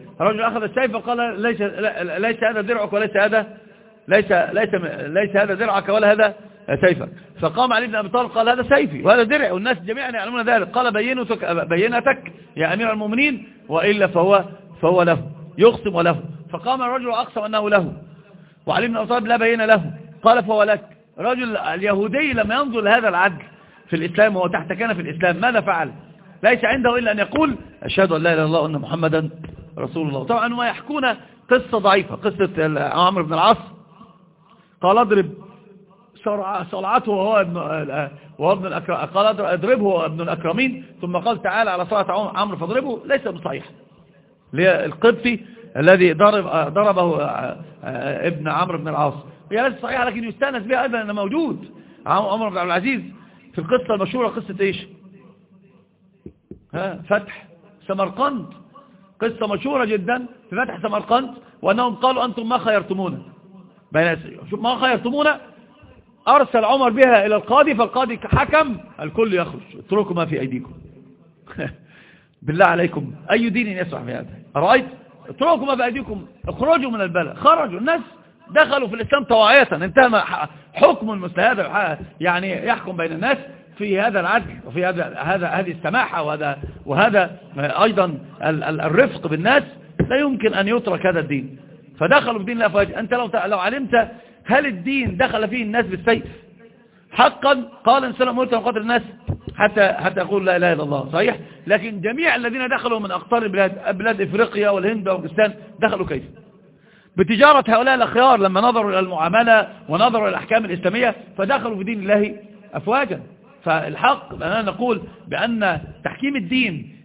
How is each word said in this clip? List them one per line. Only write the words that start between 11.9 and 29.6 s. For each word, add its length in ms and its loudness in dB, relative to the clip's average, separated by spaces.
يا 180 0
أمير 180 -2
المؤمنين، 560 -2
وإلا 380 2
فهو، 380 4
فهو 200 6
له، 280 2
يقسم 360 4
وله." 260 2
فقام 320 -4
الرجل 240 -4
وأقسم 340 -4
أنه 300 -2
له، 220 4
وعلي 220 0
بن 80 -4
أبي 120 -4
طالب: 180 0
"لا 100 2
بين 260 2
له." 300 4
قال: 220 6
"فهو 180 2
لك." 180 2
رجل 380 -2
اليهودي 760 0
لما 220 0
ينظر 260 -2
لهذا 280 4
العدل 340 2
في 100 -4
الإسلام 400 2
وهو 100 0
تحت 260 -4
كنف 280 -4
الإسلام، 360 0
ماذا 240 0
فعل؟ 300 -2
ليس 220 4
عنده 340 2
إلا 140 0
أن 60 -2
يقول: 380 0
"أشهد 300 2
أن 100 0
لا 100 4
إله 60 2
إلا 60 2
الله 160 2
وأن 120 -2
محمدا 580 -2